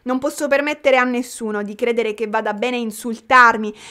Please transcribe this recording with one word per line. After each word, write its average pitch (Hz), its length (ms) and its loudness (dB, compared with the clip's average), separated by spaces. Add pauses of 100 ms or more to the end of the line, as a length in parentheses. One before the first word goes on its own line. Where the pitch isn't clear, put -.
Non 254 140 -4
posso 294 300 -4
permettere 285 500 2
a 247 60 4
nessuno 240 580 -6
di 208 140 -10
credere 226 400 -2
che 214 120 -6
vada 214 260 -2
bene 240 240 -4
insultarmi, 226 960 2 (200)